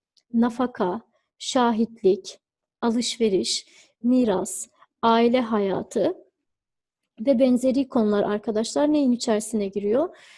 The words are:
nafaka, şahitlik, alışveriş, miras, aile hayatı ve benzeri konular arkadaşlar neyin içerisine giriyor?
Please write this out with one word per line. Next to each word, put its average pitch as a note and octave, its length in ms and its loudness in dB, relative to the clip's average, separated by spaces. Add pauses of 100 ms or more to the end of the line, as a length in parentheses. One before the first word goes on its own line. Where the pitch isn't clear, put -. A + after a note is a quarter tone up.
(320)
nafaka, A#3 680 -2 (380)
şahitlik, A3 1000 0 (420)
alışveriş, A3+ 840 -2 (360)
miras, A#3 680 0 (340)
aile A#3 380 4
hayatı A3 720 -2 (1080)
ve A#3+ 180 2
benzeri B3+ 500 2
konular G#3 340 2
arkadaşlar A3 720 -2
neyin C#4+ 200 2
içerisine G#3+ 560 -2
giriyor? G#3 480 -2 (220)